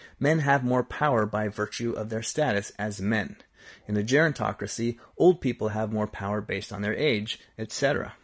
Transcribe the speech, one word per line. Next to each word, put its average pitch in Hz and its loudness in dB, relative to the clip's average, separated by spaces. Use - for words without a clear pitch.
men 156 2
have 139 2
more 123 2
power 120 2
by 107 -2
virtue 107 -4
of 107 -6
their 113 -4
status 113 0
as 104 -4
men. 104 0
In 104 -2
a 104 2
gerontocracy, 117 0
old 170 6
people 117 -2
have 107 -2
more 107 0
power 104 -4
based 98 -6
on 101 -6
their 107 0
age, 110 -2
et 110 -8
cetera. - -2